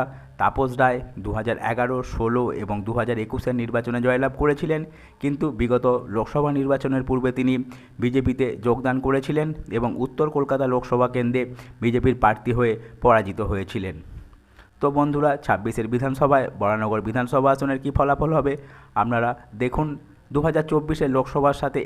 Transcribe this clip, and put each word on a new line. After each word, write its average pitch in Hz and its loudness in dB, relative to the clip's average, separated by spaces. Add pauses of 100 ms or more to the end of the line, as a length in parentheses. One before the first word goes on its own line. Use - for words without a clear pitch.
(400)
তাপস 127 0 (100)
রায় 127 4 (240)
দু 104 -6
হাজার 110 -2 (140)
এগারো, 123 0 (160)
ষোলো 117 0 (200)
এবং 104 -4 (120)
দু 113 -2
হাজার 117 -2
একুশের 127 -4
নির্বাচনে 120 -2
জয়লাভ 131 2
করেছিলেন, 147 0 (400)
কিন্তু 143 -2 (140)
বিগত 120 2 (300)
লোকসভা 147 0 (100)
নির্বাচনের 135 0
পূর্বে 131 2 (100)
তিনি 131 2 (500)
বিজেপিতে 127 2 (200)
যোগদান 127 2 (100)
করেছিলেন 139 0 (300)
এবং 117 0 (160)
উত্তর 151 -2
কলকাতা 139 0
লোকসভা 123 2
কেন্দ্রে 123 0 (420)
বিজেপির 120 4
প্রার্থী 110 2
হয়ে 117 2 (300)
পরাজিত 110 4 (120)
হয়েছিলেন। 95 -4 (840)
তো 143 2 (100)
বন্ধুরা, 147 2 (140)
ছাব্বিশের 110 0
বিধানসভায় 135 4 (160)
বরানগর 107 2
বিধানসভা 131 2
আসনের 135 -2
কী 143 -4
ফলাফল 143 2
হবে 135 2 (480)
আপনারা 117 2 (340)
দেখুন। 151 0 (460)
দু 151 2
হাজার 156 2
চব্বিশের 151 0
লোকসভার 139 2
সাথে 139 -2